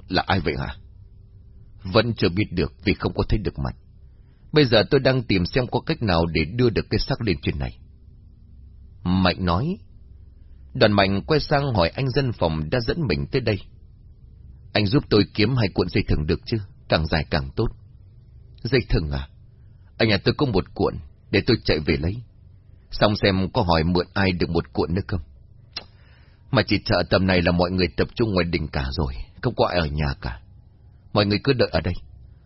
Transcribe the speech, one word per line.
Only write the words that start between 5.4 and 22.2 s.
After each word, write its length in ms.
xem 200
có 140
cách 220
nào 240
để 180
đưa 260
được 200
cái 100
xác 200
lên 220
trên 160
này," 200
Mạnh 400
nói. 340
Đoàn 180
Mạnh 340
quay 140
sang 340
hỏi 140
anh 220
dân 220
phòng 380
đã 100
dẫn 280
mình 180
tới 140
đây: 200
"Anh 140
giúp 240
tôi 140
kiếm 220
hai 180
cuộn 140
dây 200
thừng 180
được 200
chứ, 100
càng 180
dài 240
càng 260
tốt." 100
"Dây 260
thừng 220
à? 180
Anh 140
à, 120
tôi 140
có 80
một 280
cuộn, 200
để 160
tôi 180
chạy 140
về 180
lấy. 180